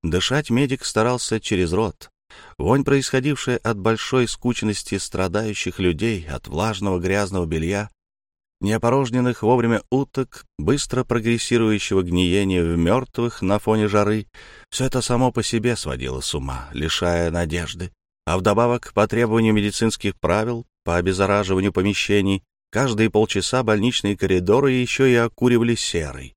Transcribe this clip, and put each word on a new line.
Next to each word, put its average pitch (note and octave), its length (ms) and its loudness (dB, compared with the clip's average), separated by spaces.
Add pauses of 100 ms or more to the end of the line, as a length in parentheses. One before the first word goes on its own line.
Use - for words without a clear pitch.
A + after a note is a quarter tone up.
Дышать F#2+ 460 -2
медик C3 360 0
старался A2+ 540 0
через F2+ 320 0
рот. G2 380 -4 (480)
Вонь, C3+ 260 2
происходившая C3+ 720 0
от A2 220 -4
большой A2+ 480 0
скученности - 720 -4
страдающих F#2+ 800 -4
людей, F2+ 480 0
от C2+ 200 -10
влажного F#2+ 520 -2
грязного F#2+ 460 -2
белья, E2+ 440 -4 (680)
неопорожненных A#2 840 0
вовремя A#2 480 4
уток, - 540 -4 (120)
быстро C#3+ 460 -2
прогрессирующего A2+ 960 0
гниения F2+ 640 2
в E2+ 140 0
мертвых A#2 640 0
на G2 180 0
фоне A2 280 0
жары, G#2 400 0 (440)
все - 140 -2
это B2+ 160 0
само B2 300 2
по A2+ 120 -2
себе A#2 320 0
сводило C2 460 -6
с - 120 -6
ума, C2 380 -6
лишая E2+ 580 0
надежды. F2 640 -4 (340)
А F2+ 120 -2
вдобавок, A2 560 0
по G#2 120 4
требованию A2 480 2
медицинских G#2 640 0
правил, A2 480 -2 (200)
по E2+ 100 0
обеззараживанию F#2+ 800 2
помещений, G2 680 0 (300)
каждые A2+ 380 2
полчаса A2 540 0
больничные G#2+ 540 0
коридоры G2 540 2
еще B2+ 340 0
и B2 100 6
окуривали A#2 600 2
серой. C2+ 600 -6